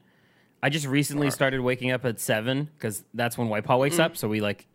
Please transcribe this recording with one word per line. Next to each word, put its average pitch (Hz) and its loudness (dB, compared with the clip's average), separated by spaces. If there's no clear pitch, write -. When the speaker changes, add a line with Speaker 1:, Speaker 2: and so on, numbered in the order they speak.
Speaker 1:
I 135 2
just 147 -4
recently 143 0
Speaker 2:
Sure. 135 0
Speaker 1:
started 135 0
waking 127 0
up 127 -2
at 117 -2
seven 131 0
'cause 107 -6
that's 120 -2
when 120 0
White 107 -2
Paw 127 4
wakes 143 2
Speaker 2:
Mm. 165 4
Speaker 1:
up. 170 -2
So 113 -4
we, 107 0
like, 101 -4